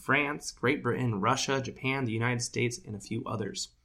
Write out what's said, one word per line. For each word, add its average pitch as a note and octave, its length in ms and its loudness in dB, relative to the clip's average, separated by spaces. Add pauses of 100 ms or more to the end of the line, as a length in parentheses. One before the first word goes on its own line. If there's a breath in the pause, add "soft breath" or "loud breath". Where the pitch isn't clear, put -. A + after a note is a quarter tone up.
France, D3 500 0
Great C3 300 2
Britain, A#2 380 2
Russia, C3 420 2
Japan, C3+ 440 -2
the A2 80 0
United A#2+ 280 2
States, A#2+ 420 0
and G#2+ 120 -10
a G2+ 40 -10
few A2 260 -6
others. - 440 -4 (160)